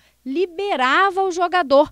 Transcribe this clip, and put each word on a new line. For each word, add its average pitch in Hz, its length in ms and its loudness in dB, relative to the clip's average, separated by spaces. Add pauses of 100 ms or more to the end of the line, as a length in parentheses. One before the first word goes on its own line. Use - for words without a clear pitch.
(260)
liberava 349 1000 -2
o 381 80 -2
jogador 330 600 2